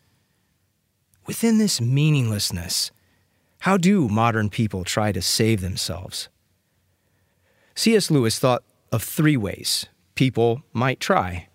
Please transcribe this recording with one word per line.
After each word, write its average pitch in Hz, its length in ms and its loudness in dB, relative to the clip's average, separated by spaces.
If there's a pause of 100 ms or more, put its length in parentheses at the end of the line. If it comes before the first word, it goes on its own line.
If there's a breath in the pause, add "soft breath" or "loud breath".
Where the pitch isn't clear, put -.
(1300)
Within 220 320 0
this 208 220 0
meaninglessness, 120 1120 0 (680)
how 190 160 2
do 180 320 4
modern 110 420 2
people 101 340 -4
try 107 280 0
to 92 100 -6
save 110 380 0
themselves? 92 680 -8 (1500)
C 226 220 2
S 190 140 0
Lewis 123 280 2
thought 127 260 0 (260)
of 117 120 -2
three 151 340 0
ways - 500 -4 (300)
people 117 460 2 (100)
might 123 280 -2
try. 92 540 -2